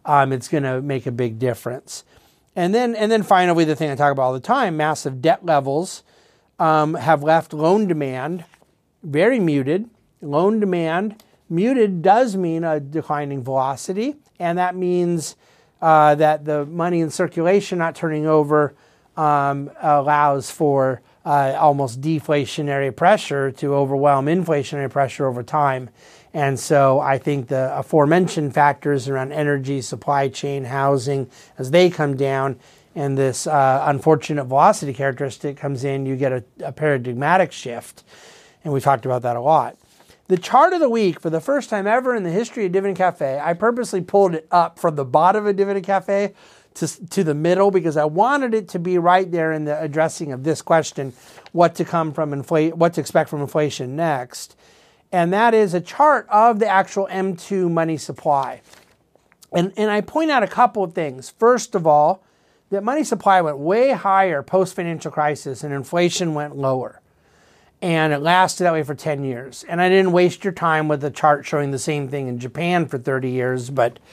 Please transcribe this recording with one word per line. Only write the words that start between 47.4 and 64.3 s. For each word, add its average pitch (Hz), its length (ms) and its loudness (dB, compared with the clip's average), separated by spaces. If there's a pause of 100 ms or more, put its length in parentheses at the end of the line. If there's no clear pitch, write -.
because 165 240 0
I 151 80 2
wanted 226 500 0
it 220 160 -4
to 185 100 -8
be 180 180 -2
right 180 340 2
there 160 220 0
in 156 100 -4
the 151 180 -4
addressing 156 520 -2
of 127 100 -10
this 156 180 -2
question, 151 520 -2 (400)
what 170 220 4
to 170 100 -2
come 160 260 -2
from 147 200 -4
infla-, 156 420 0
what 165 220 2
to 165 60 -2
expect 156 280 0
from 151 100 -6
inflation 139 560 -4
next. 143 600 -6 (560)
And 175 180 2
that 226 220 2
is 214 200 2
a 180 60 -2
chart 277 500 2
of 214 300 4
the 214 80 2
actual 190 420 0
M 190 280 -4
two 185 320 -2
money 165 260 0
supply. 135 640 -4 (920)
And, 175 240 0
and 214 120 0
I 208 120 0
point 311 280 -2
out 262 140 2
a 190 40 -2
couple 233 360 0
of 170 100 -6
things. 135 360 -6
First 233 440 0
of 170 140 0
all, 151 340 4 (480)
that 196 140 -4
money 269 220 -2
supply 196 340 2
went 151 200 -2
way 214 320 2
higher 190 520 0